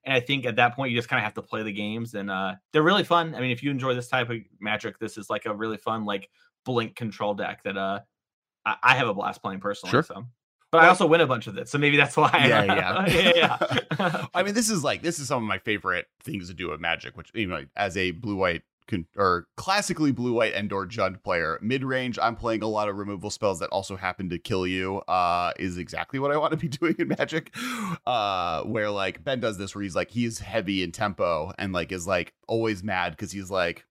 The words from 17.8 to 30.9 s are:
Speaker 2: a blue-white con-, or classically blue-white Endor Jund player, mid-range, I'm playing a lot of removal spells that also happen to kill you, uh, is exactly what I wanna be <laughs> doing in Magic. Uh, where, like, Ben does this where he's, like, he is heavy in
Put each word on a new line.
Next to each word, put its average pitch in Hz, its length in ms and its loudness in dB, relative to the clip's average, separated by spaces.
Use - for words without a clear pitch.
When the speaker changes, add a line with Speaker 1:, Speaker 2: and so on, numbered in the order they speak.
Speaker 2:
a 92 160 0
blue-white 92 500 -2
con-, 87 200 -4
or 90 400 2
classically 185 560 0
blue-white 120 420 0
Endor 98 320 -2
Jund 95 360 -2
player, 85 380 0
mid-range, 127 600 -2
I'm 113 160 2
playing 113 260 -2
a 110 60 -2
lot 107 200 0
of 98 80 -4
removal 101 340 -6
spells 95 280 0
that 87 120 -4
also 95 260 -4
happen 92 340 -4
to 85 80 -4
kill 95 280 -2
you, 92 360 -2
uh, 87 560 2
is 90 180 -4
exactly 85 420 -8
what 139 120 0
I 147 60 0
wanna 156 200 0
be 160 120 -4
<laughs> 123 120 -6
doing 165 180 2
in 165 100 -2
Magic. - 460 -4
Uh, 95 560 0
where, 107 280 -2
like, 98 340 -4
Ben 131 160 -2
does 107 180 -2
this 98 160 -8
where 101 80 -6
he's, 92 140 -4
like, 90 140 0
he 120 140 0
is 113 140 -4
heavy 98 440 -2
in 85 100 -4